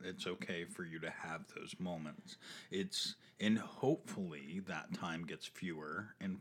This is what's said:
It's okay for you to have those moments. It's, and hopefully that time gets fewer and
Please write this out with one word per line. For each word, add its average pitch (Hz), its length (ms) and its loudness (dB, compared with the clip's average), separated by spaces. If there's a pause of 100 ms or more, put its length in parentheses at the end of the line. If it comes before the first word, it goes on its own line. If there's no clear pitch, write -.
It's 90 240 -2
okay 90 360 0
for 87 200 -4
you 82 160 -4
to 80 100 -2
have 82 320 -4 (120)
those - 240 -6
moments. 82 580 -2 (340)
It's, - 460 2 (220)
and 110 200 8
hopefully 92 1080 2
that 82 280 -2
time 85 320 0
gets 80 200 -4
fewer 82 720 -2
and 95 220 0